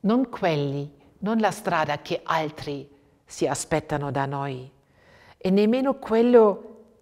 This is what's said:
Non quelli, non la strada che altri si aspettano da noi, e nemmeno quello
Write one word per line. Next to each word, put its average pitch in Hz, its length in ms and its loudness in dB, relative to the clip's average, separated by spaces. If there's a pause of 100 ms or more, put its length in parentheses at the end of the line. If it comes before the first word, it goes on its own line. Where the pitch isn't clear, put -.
Non 247 280 2
quelli, 143 640 -2 (240)
non 220 200 -2
la 208 120 2
strada 156 480 -2
che - 240 -6
altri 151 640 -6 (380)
si - 220 -4
aspettano 143 640 -4
da 139 160 -2
noi, 139 440 -8 (640)
e - 140 -4
nemmeno 240 460 2
quello 226 880 4 (180)